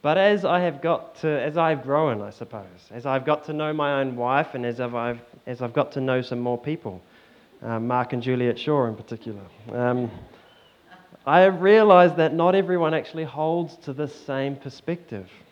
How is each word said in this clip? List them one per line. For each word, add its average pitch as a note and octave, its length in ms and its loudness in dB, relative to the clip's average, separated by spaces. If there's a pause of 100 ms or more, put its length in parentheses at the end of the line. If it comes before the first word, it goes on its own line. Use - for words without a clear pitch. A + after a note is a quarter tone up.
But D3+ 180 2
as G3 260 4
I E3 160 2
have D#3+ 200 -2
got - 400 -2
to, D#3+ 80 -2
as D3 280 -2
I've D#3+ 280 0
grown, C#3 380 0
I G2+ 80 -12
suppose, G#2 360 -16 (240)
as A#2 160 -12
I've C3 180 -2
got D3+ 200 0
to D#3+ 80 -10
know D3+ 200 -4
my C#3+ 280 -2
own C3 160 -4
wife B2+ 380 0
and B2 120 -6
as A#2+ 140 -6
I've, A#2+ 160 -6
I've, A#2 240 -4 (260)
as B2 160 -8
I've A#2+ 100 -6
got - 200 0
to C#3 80 -6
know C3 220 0
some A#2+ 180 -6
more B2 180 -4
people, A#2+ 420 -10 (600)
uh, A2+ 160 -6
Mark B2 340 -2
and B2 80 -4
Juliet B2 380 -2
Shaw C#3+ 280 0
in A2 100 -6
particular, G#2+ 460 -14 (300)
um, B2 380 -2 (1120)
I D#3+ 180 6
have F#3 200 4
realised F#3+ 540 8
that D#3+ 180 2
not F3 220 4
everyone F3 380 0
actually D#3+ 280 -6
holds D#3 540 -4
to - 160 -12
this C#3+ 200 -8
same C#3 440 -6
perspective. C#3 720 -10 (220)